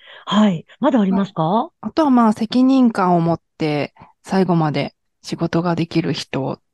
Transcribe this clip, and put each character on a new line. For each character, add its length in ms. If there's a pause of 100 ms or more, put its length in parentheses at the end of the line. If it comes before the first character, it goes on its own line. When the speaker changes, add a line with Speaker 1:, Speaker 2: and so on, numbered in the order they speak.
(260)
Speaker 1:
は 160
い。 20
Speaker 2:
は 80
い。 140 (140)
ま 120
だ 100
あ 40
り 60
ま 140
す 80
か？ 380 (100)
Speaker 1:
あ、 60
あ 40
と 120
は 80
ま 160
あ、 60
責 300
任 280
感 260
を 20
持 140
っ 80 (160)
て 360 (300)
最 220
後 100
ま 160
で 220 (300)
仕 120
事 260
が 140
で 120
き 140
る 120
人 400
っ 60 (140)